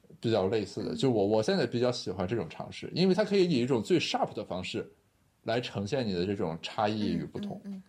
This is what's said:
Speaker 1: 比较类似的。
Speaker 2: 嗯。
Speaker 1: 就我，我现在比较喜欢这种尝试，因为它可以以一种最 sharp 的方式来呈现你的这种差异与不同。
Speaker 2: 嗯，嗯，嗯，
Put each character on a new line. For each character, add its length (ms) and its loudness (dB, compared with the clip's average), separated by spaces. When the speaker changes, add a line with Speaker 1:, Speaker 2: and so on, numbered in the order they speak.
Speaker 1:
比 140 0
较 160 4
类 160 0
似 180 -8
的。 120 -4
Speaker 2:
嗯。 20 -6
Speaker 1:
就 140 2
我， 160 4
我 160 4
现 160 2
在 80 2
比 120 -4
较 140 2
喜 180 -6
欢 160 -2
这 80 -2
种 140 -2
尝 240 -12
试， 220 -12
因 120 4
为 80 6
它 80 4
可 140 0
以 80 6
以 160 2
一 60 2
种 160 2
最 180 4
sharp 320 -2
的 100 -6
方 220 -6
式 260 -6
来 180 0
呈 260 -4
现 220 -2
你 60 0
的 100 2
这 100 0
种 280 -4
差 260 0
异 240 0
与 100 -2
不 160 -8
同。 280 -8
Speaker 2:
嗯， 60 -10
嗯， 20 -10
嗯， 140 -14